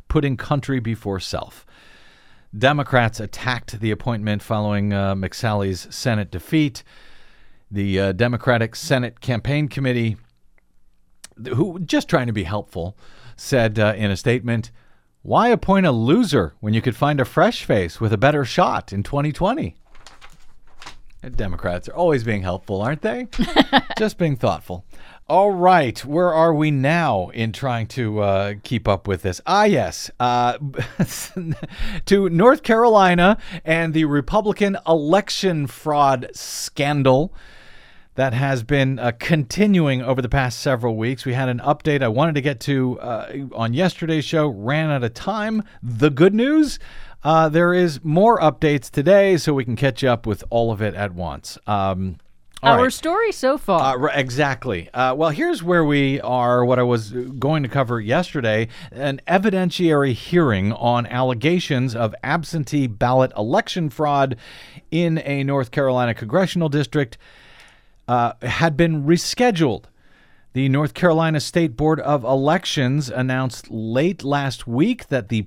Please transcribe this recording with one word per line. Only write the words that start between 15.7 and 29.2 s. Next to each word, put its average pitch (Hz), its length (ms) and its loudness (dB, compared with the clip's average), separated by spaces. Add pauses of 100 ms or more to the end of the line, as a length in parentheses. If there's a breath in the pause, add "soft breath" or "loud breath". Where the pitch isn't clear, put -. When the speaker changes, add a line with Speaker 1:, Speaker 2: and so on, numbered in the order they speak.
Speaker 1:
a 143 60 4
loser 123 680 2
when 107 140 -2
you 110 80 2
could 120 140 -2
find 143 240 0
a 120 40 0
fresh 190 400 0
face 95 360 -2
with 110 120 0
a 104 60 0
better 143 260 2
shot - 480 -2
in 101 100 -4
twenty 143 300 -4
twenty?" 196 440 -4 (1600)
Democrats 90 520 -2
are - 60 -14
always 151 300 2
being 104 180 -2
helpful, 95 400 -4
aren't 139 200 -4
they? 240 260 -4 (340)
<laughs> - 360 -4
Just 214 200 -4
being 160 160 0
thoughtful. 92 500 -4 (440 loud breath)
All 196 240 2
right, 175 520 4
where 160 300 0
are 165 180 4
we 151 200 2
now 135 560 0
in 110 240 -4
trying 120 360 -4
to, 107 300 -4
uh, 101 360 0 (100)
keep 113 240 -2
up 98 180 0
with 98 160 -2